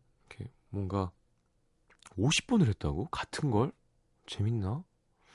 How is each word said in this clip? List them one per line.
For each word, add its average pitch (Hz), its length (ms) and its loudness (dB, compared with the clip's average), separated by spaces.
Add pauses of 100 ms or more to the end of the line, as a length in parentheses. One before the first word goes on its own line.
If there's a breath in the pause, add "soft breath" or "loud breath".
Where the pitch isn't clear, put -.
(300)
이렇게 - 220 -14 (180)
뭔가 95 420 -2 (1080)
오십 123 280 2
번을 202 220 4
했다고? 92 420 0
같은 - 400 -4
걸? 113 220 2 (560)
재밌나? 110 560 -2 (520 soft breath)